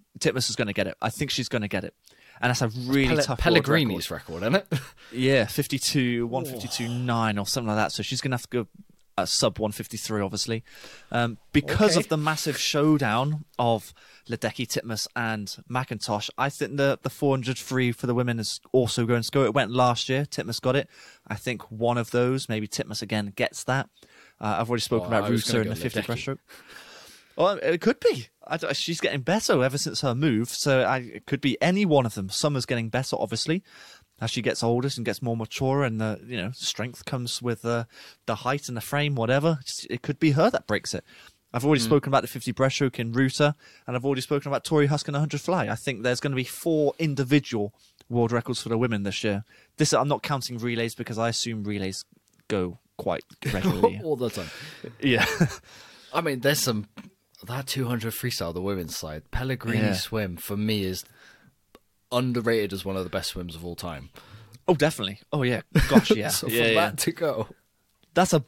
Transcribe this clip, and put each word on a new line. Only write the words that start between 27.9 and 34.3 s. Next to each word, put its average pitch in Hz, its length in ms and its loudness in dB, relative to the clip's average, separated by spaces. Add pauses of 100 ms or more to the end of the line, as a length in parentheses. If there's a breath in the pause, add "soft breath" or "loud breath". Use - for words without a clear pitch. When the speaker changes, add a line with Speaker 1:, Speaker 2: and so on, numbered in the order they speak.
Speaker 1:
be. 285 280 2 (200)
I 151 100 -2
d-, 160 160 -4
she's 160 280 -4
getting 143 200 0
better 175 420 2
ever 131 140 2
since - 240 -4
her 131 140 2
move. 120 340 2
So 135 340 4
I, 120 160 4
it 120 260 -12
could 139 160 -2
be 131 200 2
any 185 240 4
one 143 200 6
of 110 80 -2
them. 95 160 -6
Summer's 139 360 0
getting 117 240 -2
better, 123 280 -2
obviously, 117 460 -2 (560 loud breath)
as 113 100 -2
she - 120 -2